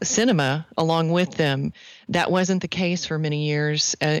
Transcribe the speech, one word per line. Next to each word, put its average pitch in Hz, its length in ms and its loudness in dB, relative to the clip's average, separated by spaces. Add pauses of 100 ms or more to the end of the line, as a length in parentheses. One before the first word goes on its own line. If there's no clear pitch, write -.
cinema 156 600 2 (120)
along 165 340 2
with 180 240 0
them. 143 360 0 (380)
That 175 200 0
wasn't 185 320 0
the 180 60 -4
case 175 380 -2
for 160 120 -4
many 151 280 -2
years, 151 560 0
uh, 156 180 0